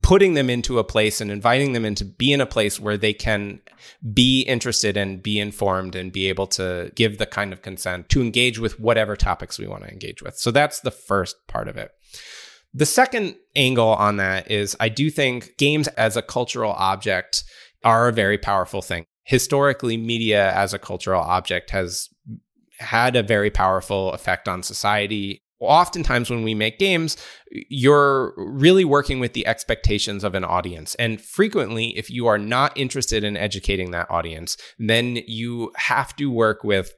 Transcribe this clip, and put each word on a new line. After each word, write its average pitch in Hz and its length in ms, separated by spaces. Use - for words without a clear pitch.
putting 190 320
them 135 160
into 120 300
a 107 40
place 107 380
and 104 80
inviting 120 440
them 113 120
into 104 200
be 123 280
in 139 80
a 123 60
place 104 320
where 104 180
they 107 160
can 101 480
be 131 280
interested 113 560
and 95 240
be 104 160
informed 95 580
and 92 160
be 95 160
able 95 200
to 90 480
give 107 240
the 107 80
kind 98 260
of - 80
consent 92 480
to 139 100
engage 120 380
with 113 220
whatever 110 360
topics - 440
we 101 80
want 98 160
to 101 80
engage - 320
with. - 160
So - 100
that's 143 300
the 127 100
first - 460
part - 200
of - 100
it. - 140
The 147 120
second 240 500
angle 127 360
on 104 260
that 95 340
is 104 300
I 113 80
do 135 220
think 131 480
games 147 320
as 110 260
a 117 60
cultural 120 500
object 95 720
are 117 240
a 117 60
very 104 240
powerful 98 440
thing. 85 220
Historically, 135 720
media 110 560
as 98 200
a 98 60
cultural 92 420
object 90 500
has 90 360
had 123 380
a 117 60
very 104 260
powerful 95 640
effect - 340
on 92 160
society. 104 760
Oftentimes 143 720
when 117 140
we 110 100
make 107 260
games, 170 380
you're 139 840
really 139 480
working 143 340
with 123 140
the 110 140
expectations 104 760
of 98 100
an 92 120
audience. 87 500
And 113 240
frequently, 117 800
if - 120
you 120 180
are 107 100
not 120 400
interested 123 480
in 104 100
educating 95 560
that 85 180
audience, 85 460
then 120 380
you 117 480
have - 400
to 143 160
work 110 320
with 98 340